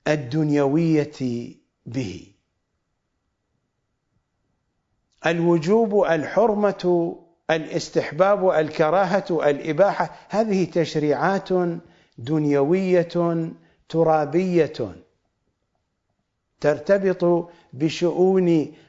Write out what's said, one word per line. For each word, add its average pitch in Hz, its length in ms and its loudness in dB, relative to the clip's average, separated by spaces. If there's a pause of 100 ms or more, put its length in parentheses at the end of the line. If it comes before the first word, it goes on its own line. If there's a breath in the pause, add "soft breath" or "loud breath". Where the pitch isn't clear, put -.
الدنيوية 147 1500 0 (300)
به؟ 120 480 -8 (3000)
الوجوب، 170 800 2
الحرمة، 180 1120 0 (360)
الاستحباب، 180 1000 -2
الكراهة، 165 1000 0
الإباحة، 160 640 0 (140 loud breath)
هذه 196 360 0
تشريعات 160 840 -2 (680 soft breath)
دنيوية 165 1300 0 (380 soft breath)
ترابية 156 1080 0 (1600)
ترتبط 175 920 0 (240 loud breath)
بشؤون 170 1040 0 (140 loud breath)